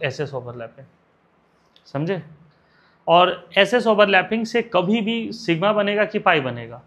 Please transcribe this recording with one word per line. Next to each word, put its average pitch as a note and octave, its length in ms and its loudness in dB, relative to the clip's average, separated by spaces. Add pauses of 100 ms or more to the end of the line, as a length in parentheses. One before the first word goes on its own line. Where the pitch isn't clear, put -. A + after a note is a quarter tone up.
S C3 160 -6
S C3 140 -8
overlapping, A#2+ 520 -14 (1000)
समझे? E3 360 -6 (840)
और F3 500 4
S G3 180 4
S A#3 120 2
overlapping G#3 600 2
से A#3 180 -2
कभी G3 380 0
भी A3+ 320 -6
sigma F3 380 0
बनेगा G#3 340 0
कि G#3 140 -4
पाई F3 200 2
बनेगा? A#2+ 460 -8